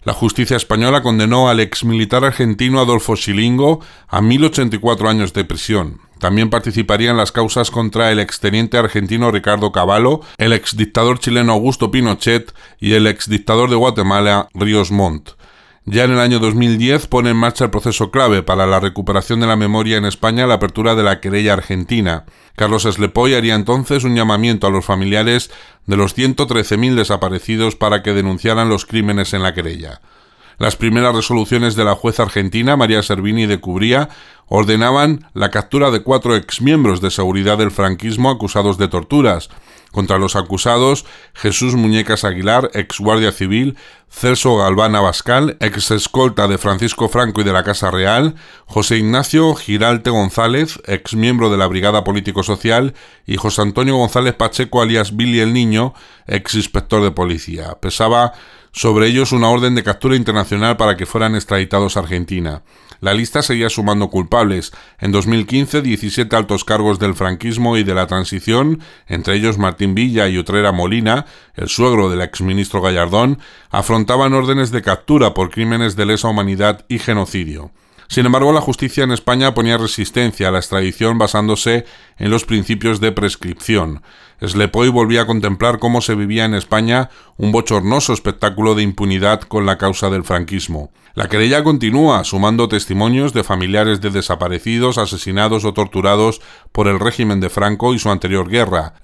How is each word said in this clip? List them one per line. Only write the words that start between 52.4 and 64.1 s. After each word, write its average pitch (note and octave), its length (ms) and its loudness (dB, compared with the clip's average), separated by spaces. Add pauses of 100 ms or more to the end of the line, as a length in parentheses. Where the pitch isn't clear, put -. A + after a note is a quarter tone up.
y G2 120 -4
José G#2+ 240 -2
Antonio B2+ 340 0
González B2 380 0
Pacheco, A#2+ 480 -2
alias A2 340 0
Billy A#2 240 0
el A2+ 140 2
Niño, A#2 400 0 (340)
ex G2 280 -6
inspector G#2 460 0
de G2+ 100 2
policía. E2 680 -6
Pesaba A#2 540 0 (380)
sobre A2 360 2
ellos B2+ 240 2
una A#2 180 2
orden B2 240 2
de A#2+ 80 0
captura G#2+ 340 0
internacional G#2+ 600 0
para G#2+ 180 2
que F2 120 -6
fueran A2 260 0
extraditados G2 640 -2
a G2 40 0
Argentina. E2+ 600 -6 (400)
La G2 140 0
lista A#2 260 -2
seguía A#2 280 -2
sumando G#2 400 0
culpables. F#2+ 640 0 (280)